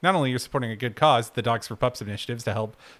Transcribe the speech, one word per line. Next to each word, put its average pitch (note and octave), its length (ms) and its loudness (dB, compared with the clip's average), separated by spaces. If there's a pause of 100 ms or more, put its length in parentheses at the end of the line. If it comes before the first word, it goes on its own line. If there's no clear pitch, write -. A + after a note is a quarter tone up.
not F#3 140 4
only C#3+ 160 2
you're B2+ 80 0
supporting B2 320 -4
a A2 40 -6
good A2 200 -4
cause, B2 360 4
the A#2+ 120 -4
Dogs A#2 240 0
for A2+ 80 -8
Pups B2 260 -2
initiatives A2 440 -8
to G#2 80 -2
help G#2+ 220 -4 (240)